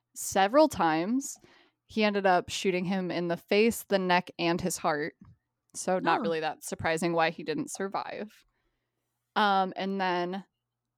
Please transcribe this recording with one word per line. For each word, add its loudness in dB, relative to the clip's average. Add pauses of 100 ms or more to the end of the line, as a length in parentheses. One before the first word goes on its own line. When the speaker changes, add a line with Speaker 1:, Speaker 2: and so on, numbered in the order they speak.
(140)
Speaker 1:
several 4
times. 0 (500)
He 0
ended 2
up 4
shooting -2
him -2
in -4
the -2
face, 2
the 2
neck, 0
and 0
his -2
heart. -2 (600)
So -2
not 2
Speaker 2:
Oh. -4
Speaker 1:
really -2
that -6
surprising -2
why 2
he -10
didn't -6
survive. -8 (1040)
Um, 2
and -4
then -2 (540)